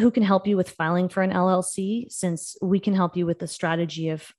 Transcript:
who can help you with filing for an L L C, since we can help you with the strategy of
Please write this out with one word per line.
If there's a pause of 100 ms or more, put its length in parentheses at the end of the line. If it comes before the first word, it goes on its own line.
who
can
help
you
with
filing
for
an
L
L
C,
since
we
can
help
you
with
the
strategy
of (120)